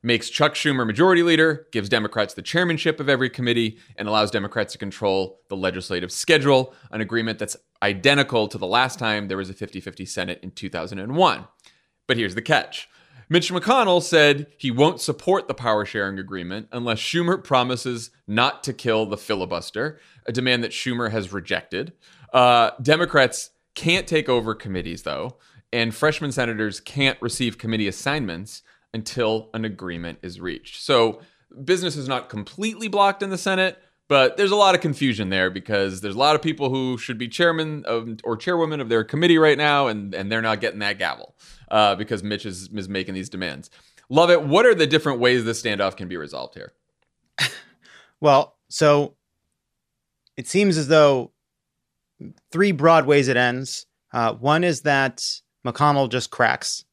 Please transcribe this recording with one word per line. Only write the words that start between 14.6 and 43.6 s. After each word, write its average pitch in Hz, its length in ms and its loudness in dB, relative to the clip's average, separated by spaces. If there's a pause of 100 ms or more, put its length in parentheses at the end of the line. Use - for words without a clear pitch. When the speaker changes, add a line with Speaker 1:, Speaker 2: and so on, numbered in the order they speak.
Speaker 1:
won't 143 300 2
support - 480 -2
the 131 60 -2
power 107 320 0
sharing 98 320 -4
agreement 95 540 -10
unless 120 260 -4
Schumer 175 440 -2
promises 123 680 -2 (160)
not 117 380 0
to 131 100 -6
kill 110 320 0
the 101 100 -6
filibuster, 101 840 -6 (260)
a 117 60 -6
demand 123 320 0
that - 80 -6
Schumer 120 380 -4
has 101 220 -4
rejected. 98 640 -6 (380)
Uh, 123 400 4 (100)
Democrats 151 680 2 (240)
can't 170 320 -2
take 156 220 -2
over 113 260 0
committees, 87 500 -8
though, 80 340 -8 (340)
and 117 220 -2
freshman 151 380 -2
senators 110 480 -4
can't 139 420 -2
receive 117 340 -4
committee 110 320 -4
assignments 101 760 -8 (300)
until 110 640 -4
an 113 100 -6
agreement 87 560 -10
is 92 180 -14
reached. - 440 -12
So 117 400 2 (420)
business 170 320 -2
is 131 120 -8
not 127 200 -6
completely 214 600 -8
blocked 196 340 2
in 196 80 -6
the 185 80 -6
Senate, 185 400 -2 (300)
but 160 280 4
there's 196 140 2
a 202 60 2
lot 196 180 6
of 175 80 0
confusion 120 480 -2
there 92 180 2
because 95 540 -4
there's 101 120 -8
a 107 40 -6
lot 147 160 4
of 147 80 0
people 147 260 -4
who 127 300 -4
should 120 180 -10
be 120 120 -8
chairman 160 580 -2
of, 113 240 -4 (140)
or 113 120 -4
chairwoman 160 420 -4
of 120 120 -6
their 113 140 2
committee 165 340 2
right 156 180 6
now, 143 300 2
and, 101 280 -6
and 98 160 -6
they're 113 120 -2
not 110 180 0
getting 107 200 -4
that 101 180 -4
gavel, 78 360 -6 (360)
uh, 104 240 6
because 104 280 -6
Mitch 104 220 -6
is, 92 240 -12
is 101 180 -10
making 95 280 -6
these 92 160 -8
demands. 85 400 -10 (400)